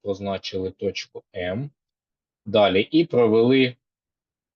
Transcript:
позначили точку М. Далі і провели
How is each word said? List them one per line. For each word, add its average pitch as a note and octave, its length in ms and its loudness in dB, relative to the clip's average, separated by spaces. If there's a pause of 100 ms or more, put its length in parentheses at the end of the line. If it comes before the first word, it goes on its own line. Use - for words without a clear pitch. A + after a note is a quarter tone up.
позначили F#2+ 680 -8
точку - 540 -10 (100)
М. A2 360 -8 (760)
Далі G2+ 360 2
і D#3+ 220 0
провели B2 720 2 (800)